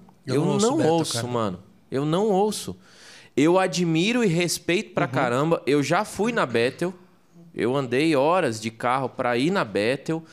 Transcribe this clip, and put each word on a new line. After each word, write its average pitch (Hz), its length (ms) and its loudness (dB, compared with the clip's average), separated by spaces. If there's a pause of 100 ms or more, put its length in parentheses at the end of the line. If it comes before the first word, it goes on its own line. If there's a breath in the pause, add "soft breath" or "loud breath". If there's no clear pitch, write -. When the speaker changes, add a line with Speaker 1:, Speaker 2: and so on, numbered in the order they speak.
(260)
Speaker 1:
Eu 127 80 -2
Speaker 2:
eu 139 100 2
Speaker 1:
não 190 80 0
ouço 202 140 2
Speaker 2:
não 269 100 0
Speaker 1:
Bethel, 160 160 2
Speaker 2:
ouço, 165 220 0
Speaker 1:
cara. 117 120 -4
Speaker 2:
mano. 110 360 -2 (280)
Eu 139 140 -2
não 175 240 0
ouço. 196 480 -2 (600 loud breath)
Eu 165 220 4
admiro 180 640 2
e 214 60 2
respeito 170 640 -2
pra 170 140 -2
Speaker 1:
Uhum. 120 60 -8
Speaker 2:
caramba. 135 540 0
Eu 143 160 2
já 170 220 0
fui 214 280 -4
na 190 120 0
Bethel. 131 480 -2 (600)
Eu 117 220 0
andei 139 380 2
horas 143 460 2
de 113 100 -6
carro 127 380 -2
pra 120 300 -2
ir 143 120 2
na 190 140 0
Bethel. 127 580 -2 (100)